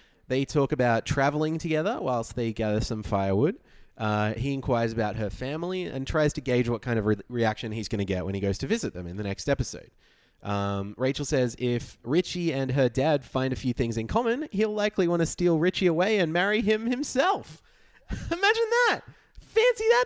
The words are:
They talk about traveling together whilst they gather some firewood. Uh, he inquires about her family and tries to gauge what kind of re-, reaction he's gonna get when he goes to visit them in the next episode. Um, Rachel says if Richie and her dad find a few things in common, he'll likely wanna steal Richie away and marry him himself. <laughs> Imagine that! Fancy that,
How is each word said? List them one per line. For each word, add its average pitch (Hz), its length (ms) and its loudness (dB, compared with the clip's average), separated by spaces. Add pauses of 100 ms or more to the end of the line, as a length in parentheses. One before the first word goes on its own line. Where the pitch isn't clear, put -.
(260)
They 135 200 0
talk 139 260 0
about 120 320 2
traveling 151 540 0
together 165 420 -2
whilst 123 340 -4
they 117 200 -2
gather 107 260 0
some 107 220 -4
firewood. 101 540 2 (420)
Uh, 107 340 0
he 127 220 -4
inquires 117 360 0
about 110 260 -2
her 107 120 -4
family 165 560 -6
and 135 220 -6
tries 151 260 2
to - 80 -6
gauge 123 260 2
what 117 140 -2
kind 117 180 0
of 104 60 0
re-, 107 120 4 (120)
reaction 113 440 0
he's 110 160 -6
gonna 101 180 -2
get 92 180 0
when 98 100 -4
he 98 60 -2
goes 98 160 2
to - 100 -6
visit 185 280 -2
them 90 120 -8
in 87 120 -8
the 107 40 -6
next 101 280 -4
episode. - 400 -2 (520)
Um, 101 540 -2
Rachel 135 300 -2
says 127 320 0
if 120 440 -4
Richie 165 520 0
and 135 180 -2
her 131 160 4
dad 139 340 2
find 131 300 -2
a 123 40 -4
few 123 180 -2
things 117 240 -2
in 110 80 -4
common, 247 440 0
he'll 208 220 0
likely 208 360 0
wanna 170 180 2
steal 170 320 2
Richie 180 300 2
away 185 320 2
and 160 120 0
marry 202 300 2
him 214 240 2
himself. 262 760 -2 (240)
<laughs> - 240 -20
Imagine 427 600 0 (180)
that! - 140 0 (400)
Fancy 466 480 2
that, 494 160 6